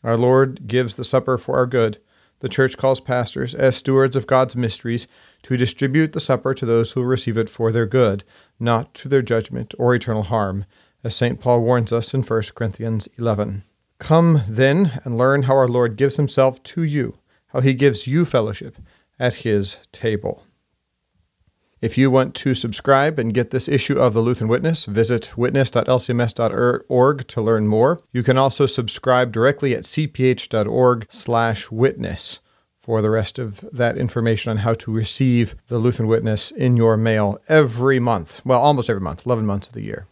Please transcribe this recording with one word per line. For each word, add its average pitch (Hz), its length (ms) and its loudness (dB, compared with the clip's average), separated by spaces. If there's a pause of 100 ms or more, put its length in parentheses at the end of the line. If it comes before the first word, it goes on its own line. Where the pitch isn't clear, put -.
Our 117 140 0
Lord 131 500 2
gives 120 300 -2
the 127 80 -10
supper 127 340 0
for 131 200 -4
our 127 80 2
good. 113 320 0 (420)
The 131 80 -8
church 131 300 0
calls 135 240 0
pastors, 123 520 -4
as 131 220 2
stewards 135 400 2
of 127 120 -4
God's 131 280 2
mysteries, 120 500 -4 (360)
to 127 160 -4
distribute 139 560 0
the 151 80 -6
supper 131 320 -2
to 131 120 -6
those 117 280 0
who 131 100 -2
receive 123 340 -2
it 110 120 -2
for 113 240 -2
their 117 140 2
good, 104 360 2 (380)
not 117 320 0
to - 160 -14
their 135 140 4
judgment 117 540 -4
or 123 160 2
eternal 110 300 -2
harm, 98 400 -2 (400)
as 113 140 -6
Saint 123 240 -2
Paul 120 180 2
warns 117 320 0
us 117 220 -2
in 131 100 -2
First 113 320 -4
Corinthians 113 600 -6
eleven. 104 460 -2 (360)
Come, 160 500 4
then, 135 560 2
and 120 120 -4
learn 135 260 2
how 135 120 2
our 131 120 4
Lord 120 280 0
gives 135 220 0
himself 135 460 2
to - 200 -6
you, 147 360 -4 (300)
how 127 120 -2
he 135 120 4
gives 135 320 2
you 156 200 0
fellowship 110 500 -4 (420)
at 123 180 -2
his 101 420 -2 (160)
table. 107 500 -4 (1400)
If 117 180 -4
you 135 140 4
want 131 240 2
to 131 180 -2
subscribe 139 640 0
and 113 160 -2
get 120 180 -2
this 131 180 -4
issue 135 280 0
of 123 160 2
the 113 60 2
Lutheran 117 300 0
Witness, 160 360 0
visit 113 520 -2
witness 131 340 0
dot - 160 0
L 127 120 2
C - 120 -6
M 120 80 0
S 117 140 -2
dot 113 180 -2 (380)
org 127 380 2
to - 140 -6
learn 107 260 2
more. 120 340 2 (100)
You 123 120 -2
can 120 140 2
also 135 280 2
subscribe 127 680 0
directly 127 420 0
at - 120 -6
C 156 220 -4
P 131 180 -2
H - 240 0
dot 107 180 0
org 123 420 2
slash 117 600 -2
witness 110 720 -4 (400)
for 110 200 -2
the 107 100 2
rest 110 280 -2
of 110 320 -12
that 120 260 -2
information 117 520 -2
on 110 80 -2
how 113 160 0
to 113 180 -6
receive 117 640 0 (120)
the 123 100 -4
Lutheran 113 320 0
Witness 110 420 0
in 131 240 2
your 113 220 4
mail 107 500 0
every 131 540 2
month. 107 420 -4
Well, 127 160 2
almost 139 300 2
every 98 120 -2
month, 82 240 -8
eleven 117 200 0
months 101 220 -4
of - 60 -20
the 107 100 -12
year. 104 280 -10